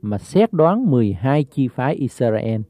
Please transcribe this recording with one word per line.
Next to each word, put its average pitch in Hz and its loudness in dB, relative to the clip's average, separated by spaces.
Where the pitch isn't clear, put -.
mà 104 -6
xét 196 0
đoán 185 2
mười 113 2
hai 135 0
chi 135 -4
phái 131 -4
Israel. 113 -2